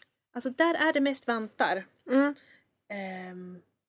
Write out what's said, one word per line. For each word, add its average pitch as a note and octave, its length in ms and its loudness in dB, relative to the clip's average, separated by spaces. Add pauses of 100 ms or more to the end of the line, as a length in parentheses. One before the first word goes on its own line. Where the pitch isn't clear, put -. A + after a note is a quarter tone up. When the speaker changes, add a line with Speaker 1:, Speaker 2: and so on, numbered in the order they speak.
(320)
Speaker 1:
Alltså B3 180 -6
där E4 240 2 (140)
är D#4+ 40 4
det D4 80 2
mest C4+ 260 0
vantar. G#3+ 600 0 (240)
Speaker 2:
Mm. C#4 240 4 (540)
Speaker 1:
Ehm, F#3 760 -12 (260)